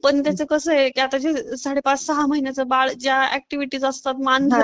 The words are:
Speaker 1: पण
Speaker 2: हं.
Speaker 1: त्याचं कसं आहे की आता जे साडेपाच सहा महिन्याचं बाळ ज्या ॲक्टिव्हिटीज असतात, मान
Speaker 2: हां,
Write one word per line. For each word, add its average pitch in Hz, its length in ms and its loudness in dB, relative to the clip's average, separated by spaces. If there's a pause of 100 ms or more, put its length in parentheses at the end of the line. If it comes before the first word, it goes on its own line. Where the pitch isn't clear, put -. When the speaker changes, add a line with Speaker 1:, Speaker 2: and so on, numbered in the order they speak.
Speaker 1:
पण 285 200 4
Speaker 2:
हं. - 0 -
Speaker 1:
त्याचं 302 220 -2
कसं 302 280 0
आहे 269 160 4
की 254 120 -2
आता 262 160 0
जे 277 400 -2
साडेपाच 277 480 -2
सहा 294 200 0
महिन्याचं 269 420 -2
बाळ 262 240 2
ज्या 262 320 0
ॲक्टिव्हिटीज 269 600 -4
असतात, 262 360 -2
मान 269 300 2
Speaker 2:
हां, 240 120 4